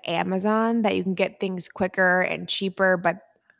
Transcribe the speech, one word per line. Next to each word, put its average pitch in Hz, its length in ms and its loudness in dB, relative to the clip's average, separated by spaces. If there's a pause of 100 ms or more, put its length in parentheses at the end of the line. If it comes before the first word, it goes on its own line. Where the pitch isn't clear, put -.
Amazon 208 760 0
that 196 140 2
you 185 60 0
can 185 120 -4
get - 260 -2
things 185 280 -6
quicker 185 520 2
and 170 280 -2
cheaper, 185 500 0
but 175 220 -2 (400)